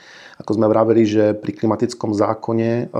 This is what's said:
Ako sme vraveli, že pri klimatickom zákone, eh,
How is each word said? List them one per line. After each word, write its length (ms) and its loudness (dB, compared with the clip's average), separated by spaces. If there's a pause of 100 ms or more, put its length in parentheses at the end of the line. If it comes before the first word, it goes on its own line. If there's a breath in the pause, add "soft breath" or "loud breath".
(380 loud breath)
Ako 160 -4
sme 160 2
vraveli, 320 4
že 320 2
pri 240 -8
klimatickom 560 -2
zákone, 560 -2
eh, 180 -4 (120)